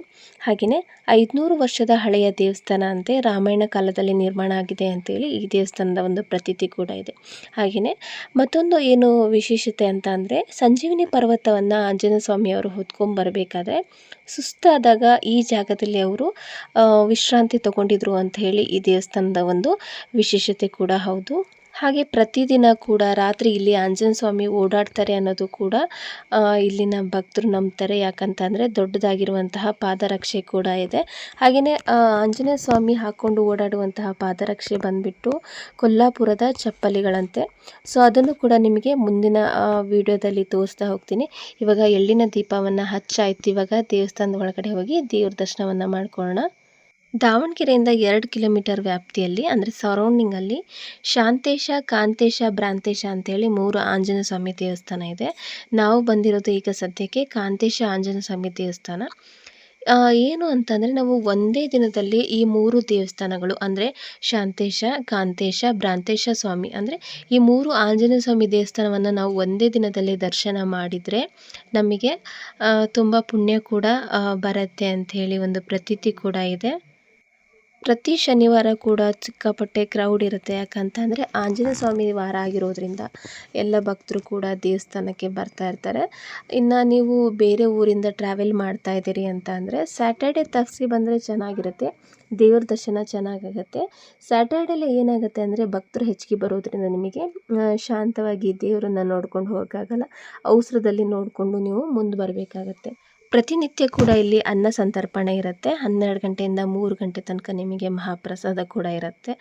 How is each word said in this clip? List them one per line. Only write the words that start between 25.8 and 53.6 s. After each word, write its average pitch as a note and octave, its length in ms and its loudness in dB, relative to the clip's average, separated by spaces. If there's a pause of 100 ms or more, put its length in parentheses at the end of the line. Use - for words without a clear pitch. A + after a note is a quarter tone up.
ಆ, G#3 220 4
ಇಲ್ಲಿನ G3+ 460 2
ಭಕ್ತರು G3 500 -2
ನಂಬ್ತಾರೆ. G3 480 -2
ಯಾಕಂತಂದ್ರೆ G3 800 -2
ದೊಡ್ಡದಾಗಿರುವಂತಹ G3 920 -2
ಪಾದರಕ್ಷೆ G3 720 -4
ಕೂಡ F#3+ 260 -2
ಇದೆ. F#3 720 -4
ಹಾಗೆಯೇ, C#4 380 4
ಆ, A3+ 480 2
ಆಂಜನೇಯ C4 340 0
ಸ್ವಾಮಿ A#3 380 2
ಹಾಕೊಂಡು G#3+ 500 -2
ಓಡಾಡುವಂತಹ G3+ 680 -2
ಪಾದರಕ್ಷೆ G3+ 640 -4
ಬಂದ್ಬಿಟ್ಟು G3 680 -4 (340)
ಕೊಲ್ಲಾಪುರದ A3+ 680 4 (100)
ಚಪ್ಪಲಿಗಳಂತೆ. G3 880 -2 (440)
So - 220 0
ಅದನ್ನು C4 280 4
ಕೂಡ A#3+ 240 2
ನಿಮಗೆ A3 360 2
ಮುಂದಿನ, G#3+ 420 2 (180)
ಆ, G#3 260 0
ವಿಡಿಯೋದಲ್ಲಿ G3+ 640 0
ತೋರಿಸ್ತಾ F#3+ 420 -2
ಹೋಗ್ತೀನಿ. G3+ 440 -4 (300)
ಇವಾಗ G#3 180 4
ಎಳ್ಳಿನ G#3+ 440 6 (120)
ದೀಪವನ್ನ G3 480 0
ಹಚ್ಚಾಯ್ತು. G3+ 680 -2
ಇವಾಗ F#3+ 220 0 (180)
ದೇವಸ್ಥಾನದ G3 460 0
ಒಳಗಡೆ F#3+ 320 -4
ಹೋಗಿ A#3 420 -2
ದೇವ್ರ G#3 280 0
ದರ್ಶನವನ್ನ F#3+ 480 -4
ಮಾಡ್ಕೊಳ್ಳೋಣ. F#3+ 520 -4 (840)
ದಾವಣಗೆರೆಯಿಂದ B3+ 720 2
ಎರಡು A3 360 2
ಕಿಲೋಮೀಟರ್ G#3 520 0
ವ್ಯಾಪ್ತಿಯಲ್ಲಿ, F#3 680 -4
ಅಂದ್ರೆ A3+ 240 0
ಸರೌಂಡಿಂಗ್ G#3+ 640 0
ಅಲ್ಲಿ G3+ 300 -6 (380)
ಶಾಂತೇಶ, B3+ 680 0 (100)
ಕಾಂತೇಶ, A3+ 680 0
ಭ್ರಾಂತೇಶ G3+ 640 -4
ಅಂತೇಳಿ G3 380 -2
ಮೂರು G3+ 300 0